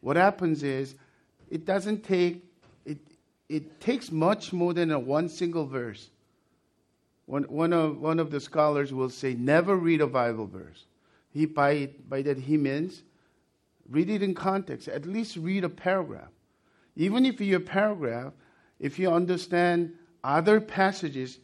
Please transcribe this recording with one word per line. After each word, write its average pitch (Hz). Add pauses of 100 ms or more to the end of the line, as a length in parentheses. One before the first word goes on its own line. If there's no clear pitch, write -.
what 143
happens 180
is 135 (560)
it 160
doesn't 196
take, 175 (400)
it, 147 (500)
it 151
takes 233
much 175
more 175
than 165
a 147
one 147
single 170
verse. 120 (1160)
One, 139
one 160
of, 156
one 160
of 156
the 143
scholars 147
will 131
say, 131
"Never 156
read 165
a 151
Bible 120
verse." 92 (440)
He, 151
by, 143 (180)
by 135
that 139
he 139
means 147 (840)
read 160
it 208
in 196
context. 190
At 147
least 208
read 180
a 170
paragraph. 175 (640)
Even 208
if 254
your 196
paragraph, 156 (480)
if 143
you 185
understand 175 (320)
other 165
passages, 180